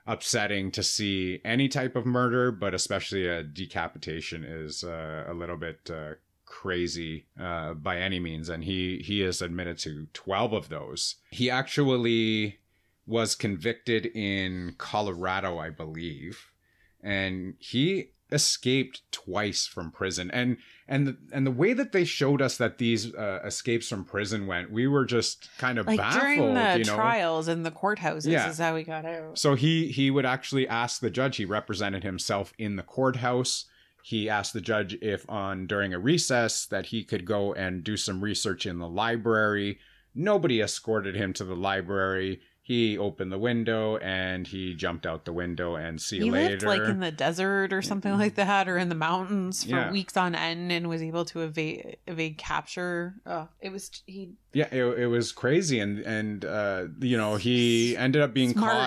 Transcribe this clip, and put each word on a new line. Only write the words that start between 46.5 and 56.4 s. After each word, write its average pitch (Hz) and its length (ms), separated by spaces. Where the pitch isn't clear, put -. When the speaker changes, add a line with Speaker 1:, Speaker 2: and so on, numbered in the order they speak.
Speaker 2:
lived, - 140
like, 208 260
in 196 100
the 170 100
desert 185 600
or 190 100
something 202 300
Speaker 1:
Mm-hmm. 196 80
Speaker 2:
like 208 160
that, 196 320
or 180 100
in 180 100
the 170 60
mountains 185 720
for 107 60
Speaker 1:
Yeah. 127 200
Speaker 2:
weeks 196 260
on 180 200
end 170 340
and 170 180
was 165 140
able 165 240
to 165 160
evade, 156 540
evade 160 320
capture. 175 760
Uh, 170 200
it 190 120
was, 190 180
he 190 260
Speaker 1:
Yeah, 147 200
it, 127 120
it 123 60
was 120 260
crazy. 143 480
And, 101 200
and, 107 440